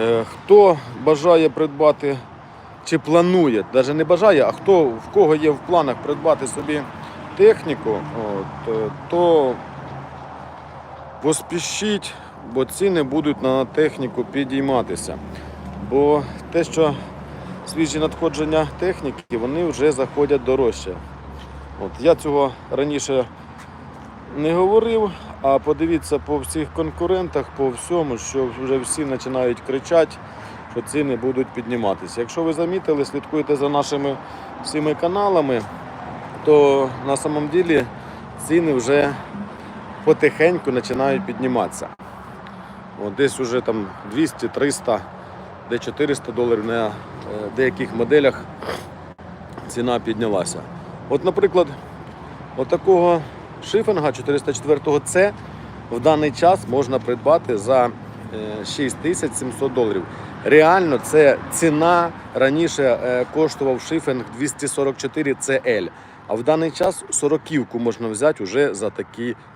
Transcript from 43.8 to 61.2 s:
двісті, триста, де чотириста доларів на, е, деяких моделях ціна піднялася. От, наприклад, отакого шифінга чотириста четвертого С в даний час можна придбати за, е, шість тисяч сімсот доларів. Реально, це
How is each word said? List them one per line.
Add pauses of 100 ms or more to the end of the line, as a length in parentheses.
двісті,
триста, (680)
де
чотириста
доларів
на,
е, (640)
деяких
моделях (1200)
ціна
піднялася. (480)
От,
наприклад, (880)
отакого (440)
шифінга
чотириста
четвертого
С (580)
в
даний
час
можна
придбати
за,
е, (720)
шість
тисяч
сімсот
доларів. (420)
Реально,
це (120)